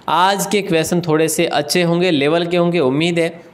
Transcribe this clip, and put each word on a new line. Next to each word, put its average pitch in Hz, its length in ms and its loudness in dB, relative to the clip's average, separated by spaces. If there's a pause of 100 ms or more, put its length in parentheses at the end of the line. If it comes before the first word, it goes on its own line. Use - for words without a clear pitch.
आज 185 360 2
के 202 160 0
question 170 400 0
थोड़े 160 260 0
से 156 180 0
अच्छे 147 380 -2
होंगे, 170 280 0
level 156 340 0
के 175 120 -2
होंगे, 175 220 0
उम्मीद 156 400 0
है 165 100 0 (240)